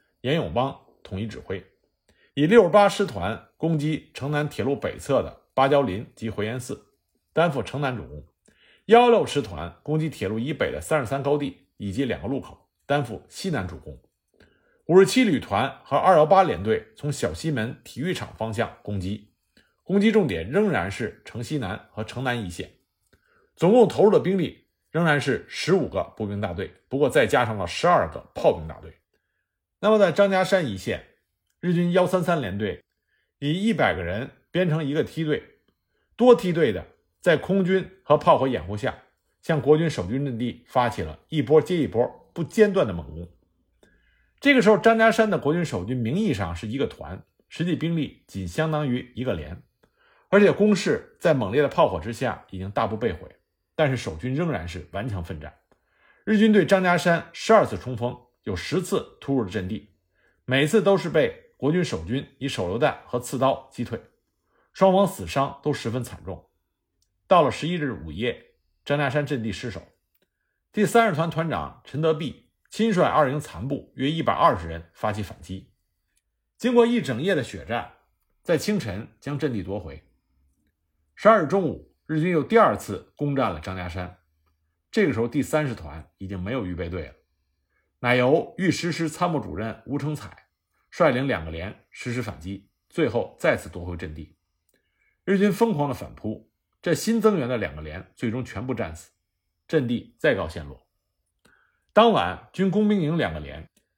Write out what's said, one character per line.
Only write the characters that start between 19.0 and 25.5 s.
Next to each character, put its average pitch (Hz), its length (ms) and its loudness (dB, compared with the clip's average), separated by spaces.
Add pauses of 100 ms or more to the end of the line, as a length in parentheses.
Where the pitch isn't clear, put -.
攻 196 160 2
击 208 100 6
重 208 160 4
点 87 240 -4
仍 202 200 2
然 98 200 0
是 98 360 -8
城 - 180 -12
西 151 140 -6
南 104 340 -8
和 107 100 -10
城 120 220 -8
南 120 180 -2
一 95 80 -8
线， - 220 -12 (880)
总 180 160 4
共 233 160 6
投 151 160 4
入 214 40 6
的 170 120 6
兵 180 160 0
力 - 240 -4 (300)
仍 165 120 0
然 147 160 4
是 120 300 -2
十 - 240 -2